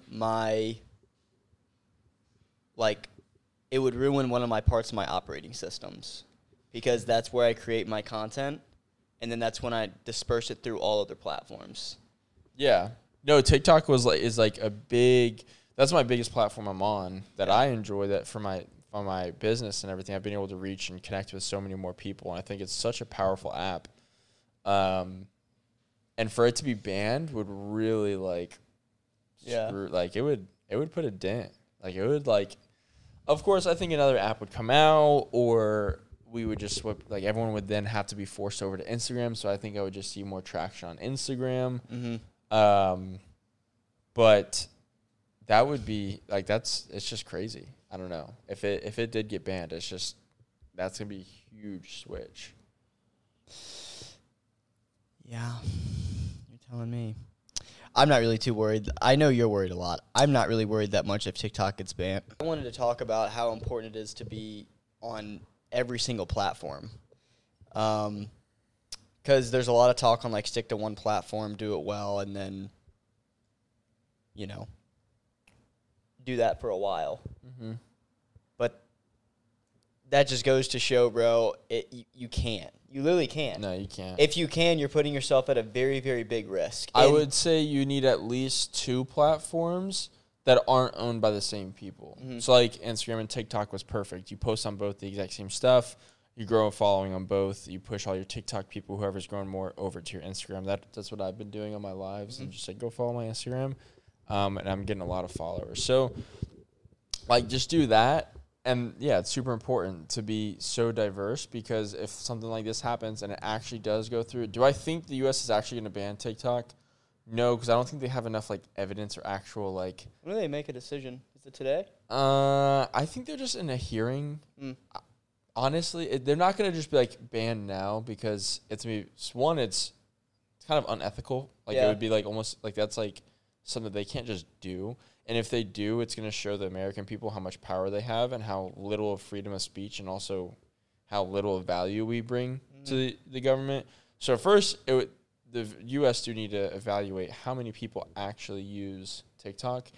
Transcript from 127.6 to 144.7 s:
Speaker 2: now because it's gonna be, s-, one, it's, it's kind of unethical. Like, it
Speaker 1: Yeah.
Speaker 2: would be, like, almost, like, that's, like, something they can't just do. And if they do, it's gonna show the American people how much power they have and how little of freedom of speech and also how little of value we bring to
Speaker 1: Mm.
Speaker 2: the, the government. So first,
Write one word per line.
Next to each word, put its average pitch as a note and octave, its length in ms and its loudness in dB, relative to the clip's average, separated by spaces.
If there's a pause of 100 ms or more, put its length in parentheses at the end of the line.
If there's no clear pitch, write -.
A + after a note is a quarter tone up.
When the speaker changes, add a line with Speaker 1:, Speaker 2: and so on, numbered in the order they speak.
Speaker 2:
now G2 340 -4
because G#2+ 580 -4 (100)
it's A2 140 -8
gonna A2 200 -4
be, - 140 -18
s-, - 160 -10
one, D3 260 2
it's, - 340 -2 (640)
it's - 80 -20
kind D3+ 180 2
of - 80 -6
unethical. A#2+ 580 -6 (160)
Like, C3+ 120 -2
it - 20 4
Speaker 1:
Yeah. B2+ 80 6
Speaker 2:
would G#2 120 2
be, A2 100 -2
like, G#2+ 160 2
almost, A2 400 -6
like, G#2 100 -8
that's, G#2+ 220 -2
like, G#2+ 240 -6 (420)
something A2 300 -8
they G#2 100 -4
can't A#2+ 240 -8
just F#2 180 -6 (140)
do. F#2+ 380 -8 (280)
And A#2 120 -2
if A2+ 120 -2
they A#2 160 0
do, G#2 340 -2
it's A2+ 160 -4
gonna G#2+ 160 -8
show G2+ 240 -4
the G2 120 -4
American F#2+ 360 -6
people G#2+ 260 -8
how G#2 120 -8
much F#2 180 -10
power F#2+ 300 -2
they G2+ 100 -2
have A#2 320 -2
and A#2 100 -8
how F#2+ 360 -6
little G#2 340 -2
of F#2+ 100 -6
freedom G2+ 300 -10
of F#2+ 100 -6
speech - 380 -10
and G2 80 -12
also F#2 480 -6 (520)
how G2+ 180 0
little G2 320 0
of F#2 80 -8
value F#2 400 -2
we A#2 160 -4
bring B2 400 -6 (240)
to C3+ 80 -6
Speaker 1:
Mm. C3 40 0
Speaker 2:
the, C3 220 -2 (120)
the B2+ 100 -8
government. C3+ 440 0 (340)
So B2+ 180 2
first, G3+ 400 4 (100)